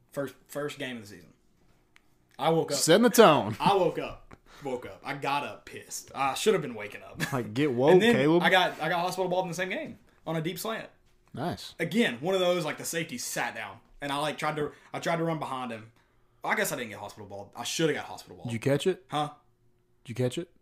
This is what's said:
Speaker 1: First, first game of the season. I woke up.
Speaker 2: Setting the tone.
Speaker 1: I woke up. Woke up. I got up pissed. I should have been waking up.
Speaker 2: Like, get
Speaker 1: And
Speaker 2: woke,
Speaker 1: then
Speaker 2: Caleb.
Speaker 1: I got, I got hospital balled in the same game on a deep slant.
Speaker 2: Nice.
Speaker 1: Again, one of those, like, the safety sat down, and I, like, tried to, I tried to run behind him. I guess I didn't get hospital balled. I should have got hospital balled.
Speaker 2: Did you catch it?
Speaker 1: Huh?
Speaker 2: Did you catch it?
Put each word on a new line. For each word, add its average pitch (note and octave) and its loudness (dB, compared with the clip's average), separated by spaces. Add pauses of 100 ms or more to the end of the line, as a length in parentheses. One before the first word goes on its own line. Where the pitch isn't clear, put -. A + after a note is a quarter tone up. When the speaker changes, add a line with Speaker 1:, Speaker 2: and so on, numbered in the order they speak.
(120)
Speaker 1:
First, C#3 -6 (120)
first C#3+ -8
game C3 -8
of A2 -14
the G2 -20
season. F2 -20 (1080)
I C#3 2
woke E3 2
up. C#3+ -2
Speaker 2:
Setting F3+ 6
the B3 6
tone. C#3 6
Speaker 1:
I F3+ 4
woke E3+ 2
up. - -12 (280)
Woke B2+ -8
up. G2 -16
I C3+ -6
got C#3+ -2
up G#2 -12
pissed. - -14
I C3+ -2
should G#3 2
have F3+ 0
been B2+ -8
waking G#2 -12
up. - -12 (120)
Speaker 2:
Like, A2+ -4
get C#3+ 2
Speaker 1:
And A#2+ -2
Speaker 2:
woke, F#3 10
Speaker 1:
then A#3 6
Speaker 2:
Caleb. D#3+ 4
Speaker 1:
I E3+ 6
got, F3+ 4
I D3+ -2
got E3+ 0
hospital F3+ -2
balled F3+ 0
in F3 -6
the D#3+ -6
same F#3 -4
game C#4 -8 (260)
on D#3+ -4
a D#3+ -2
deep F3 -4
slant. A3 -8 (460)
Speaker 2:
Nice. - -8
Speaker 1:
Again, E3 0
one F3 -2
of F#3+ 2
those, F3+ 2
like, D3 -6
the B2+ -10
safety E3 -6
sat B2 -6
down, G#2+ -12 (260)
and C#3+ -4
I, C#3 -2
like, D3+ -2
tried D3+ -2
to, D3+ -4 (220)
I C#3 -6
tried E3+ 0
to E3 0
run D#3+ -2
behind B2+ -6
him. A2 -14 (540)
I F3+ 0
guess G#3 0
I D3+ -4
didn't A#2 -8
get G2 -14
hospital G2+ -14
balled. G2 -14
I A#2+ -8
should D#3+ 0
have C#3+ -2
got G#2 -10
hospital F#2 -16
balled. B2+ -10
Speaker 2:
Did A#2 -6
you A2+ -4
catch C#3+ 2
it? F3+ -2
Speaker 1:
Huh? D3 -2 (760)
Speaker 2:
Did - -14
you A#2 -10
catch B2 -2
it? E3+ -8 (120)